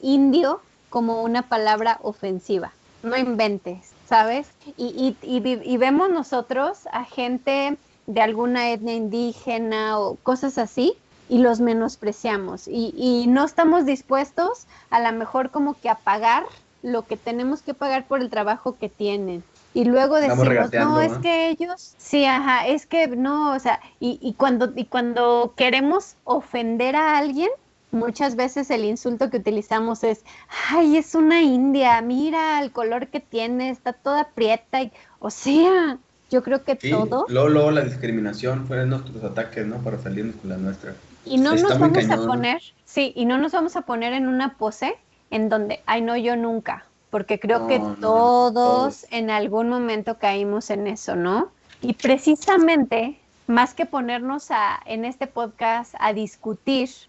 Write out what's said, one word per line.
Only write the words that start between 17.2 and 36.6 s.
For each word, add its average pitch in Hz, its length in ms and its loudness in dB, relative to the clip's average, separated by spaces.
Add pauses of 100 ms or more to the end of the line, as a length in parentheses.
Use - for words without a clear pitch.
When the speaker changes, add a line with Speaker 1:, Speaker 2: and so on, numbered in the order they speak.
Speaker 1:
que 294 100 -8
pagar 269 360 -4
por 269 120 0
el 247 100 -4
trabajo 220 480 -4
que 214 100 -6
tienen. 196 560 -6 (280)
Y 240 120 2
luego 269 320 4
Speaker 2:
Estamos 262 280 4
Speaker 1:
decimos, 262 40 4
Speaker 2:
regateando, 254 460 2
Speaker 1:
"No, 311 60 4
es 330 120 2
Speaker 2:
¿no? - 100 -6
Speaker 1:
que 330 280 0
ellos", 339 480 -8
sí, 285 260 0
ajá, 262 420 2
es 285 200 -2
que 330 200 2
no, 277 480 -2
o 269 60 -2
sea, 247 180 0 (220)
y, 240 200 -4
y 226 140 -6
cuando, 247 400 2
y 247 120 -6
cuando 240 680 0
queremos 269 680 0
ofender 240 720 -2
a 302 200 2
alguien, 294 340 0 (420)
muchas 240 420 -2
veces 254 360 -2
el 233 140 0
insulto 240 460 -2
que 254 60 -4
utilizamos 220 640 -2
es, 220 220 0 (460)
"Ay, 311 260 4
es 311 180 -2
una 320 280 6
india, 262 600 4
mira 302 580 0
el 277 120 -6
color 233 340 -4
que 285 140 -8
tiene, 247 500 -4
está 247 220 -6
toda 294 380 -2
prieta", 226 520 0
y, 233 80 -6 (300)
o 214 100 -6
sea, 320 680 4 (300)
yo 254 140 2
creo 269 220 -2